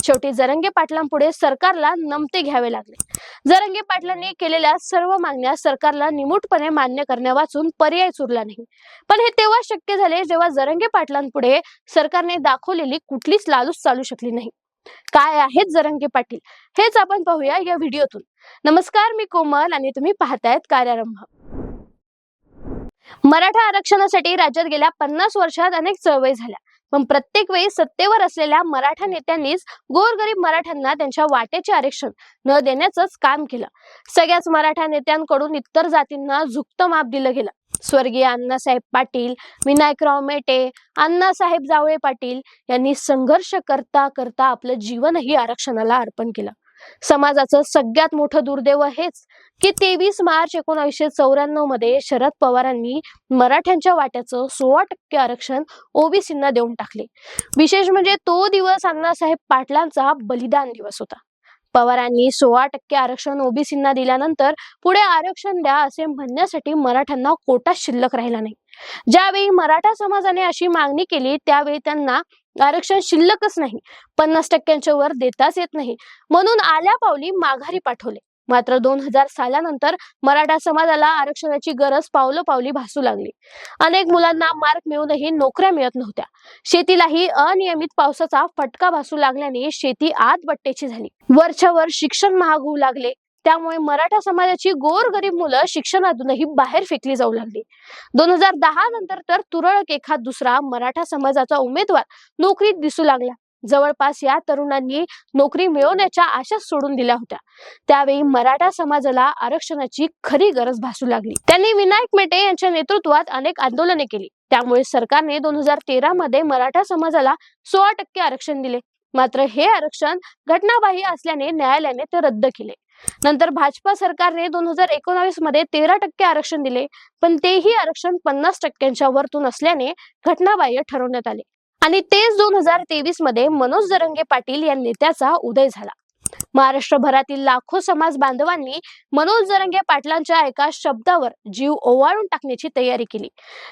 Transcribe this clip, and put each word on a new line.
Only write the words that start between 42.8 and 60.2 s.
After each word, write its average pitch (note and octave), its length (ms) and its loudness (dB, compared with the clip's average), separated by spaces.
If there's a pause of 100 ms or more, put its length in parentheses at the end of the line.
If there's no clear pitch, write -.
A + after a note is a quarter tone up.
संघर्ष C#4 580 0 (120)
करता C#4 500 0
करता B3+ 280 -2
आपलं B3 360 -2
जीवनही B3+ 540 -2
आरक्षणाला A#3 600 -2
अर्पण A#3+ 400 -6
केलं. G#3 140 -8 (520)
समाजाचं C#4+ 640 4
सगळ्यात C#4+ 500 0
मोठं D4 300 0
दुर्दैव C#4 440 0
हेच D#4+ 360 -8 (360)
की G4 100 4 (100)
तेवीस F#4+ 420 2
मार्च E4 340 0
एकोणावीसशे D4+ 520 -2
चौऱ्याण्णव C#4+ 580 2
मध्ये B3 360 0
शरद C4 380 0
पवारांनी B3+ 600 0 (300)
मराठ्यांच्या D4+ 640 2
वाट्याचं B3+ 560 -4
सोळा C#4 320 2
टक्के - 340 -8
आरक्षण B3+ 460 -2 (320)
ओबीसींना D4+ 560 0
देऊन A#3 240 0
टाकले. G#3+ 300 -12 (520)
विशेष F4+ 340 4
म्हणजे G4 260 2
तो F4+ 320 0
दिवस F#4+ 380 0
अण्णासाहेब E4 500 -2 (120)
पाटलांचा C#4+ 640 0 (100)